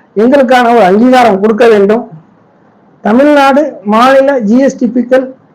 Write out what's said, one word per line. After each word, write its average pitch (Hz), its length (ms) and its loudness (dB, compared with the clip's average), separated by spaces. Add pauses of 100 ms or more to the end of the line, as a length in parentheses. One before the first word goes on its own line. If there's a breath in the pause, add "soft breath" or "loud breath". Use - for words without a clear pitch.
(160 soft breath)
எங்களுக்கான 247 600 0
ஒரு 226 80 2
அங்கீகாரம் 220 560 2
கொடுக்க 220 280 0
வேண்டும். 214 420 0 (920)
தமிழ்நாடு 269 840 0
மாநில 262 560 0
ஜி 220 200 0
எஸ் 269 180 -2
டி 247 100 -4
பி-க்கள், 254 460 -4 (220)